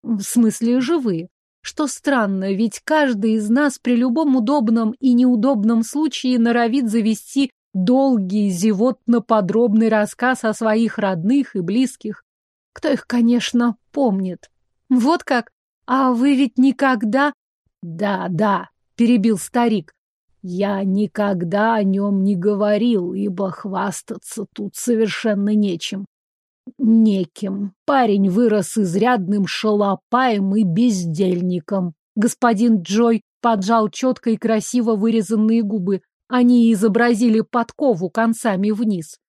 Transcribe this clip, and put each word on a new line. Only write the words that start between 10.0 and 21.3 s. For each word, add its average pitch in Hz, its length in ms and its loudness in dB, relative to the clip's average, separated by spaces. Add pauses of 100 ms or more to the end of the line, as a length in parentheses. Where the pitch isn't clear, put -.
о 214 100 -2
своих 220 440 0
родных 202 560 0
и 196 60 -4
близких. 214 640 -4 (480)
Кто - 160 -6
их, - 180 -2
конечно, 240 680 0 (160)
помнит. 196 580 -4 (380)
«Вот 262 360 2
как? 240 260 -2 (360)
А 254 260 0
вы 262 240 2
ведь 262 200 0
никогда...» 262 800 2 (480)
«Да, 185 480 -4
да», 190 400 -2 (260)
перебил 226 400 2
старик, 233 560 -2 (560)
Я 196 360 -2
никогда 202 880 0